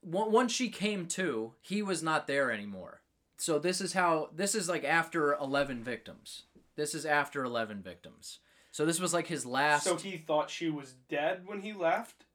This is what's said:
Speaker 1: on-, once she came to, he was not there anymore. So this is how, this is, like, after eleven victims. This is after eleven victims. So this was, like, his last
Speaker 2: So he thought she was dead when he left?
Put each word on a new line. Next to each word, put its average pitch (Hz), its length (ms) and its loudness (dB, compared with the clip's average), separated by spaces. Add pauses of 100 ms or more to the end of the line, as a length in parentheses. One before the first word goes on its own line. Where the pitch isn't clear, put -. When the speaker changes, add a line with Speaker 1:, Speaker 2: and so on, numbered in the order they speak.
(120)
Speaker 1:
on-, 214 200 0
once 240 200 6
she 247 160 -2
came 196 400 -4
to, 120 520 -2
he 208 220 -2
was 185 200 -2
not 160 240 0
there 139 240 2
anymore. 101 500 -8 (360)
So 156 220 0
this 180 220 0
is 190 140 -4
how, 170 400 2
this 196 200 0
is, 190 140 -2
like, 160 160 -2
after 160 500 4
eleven 139 480 0
victims. - 640 -10 (320)
This 147 180 -4
is 151 120 -6
after 143 380 2
eleven 110 380 -2
victims. - 560 -16 (320)
So 147 160 -2
this 165 140 2
was, 180 140 0
like, 160 140 2
his 147 180 -4
last 143 380 4
Speaker 2:
So 175 120 2
he 185 200 -8
thought 156 340 2
she 170 200 -4
was 139 240 -8 (140)
dead 165 380 -2
when 202 140 -8
he 208 120 -8
left? 190 520 -2 (100)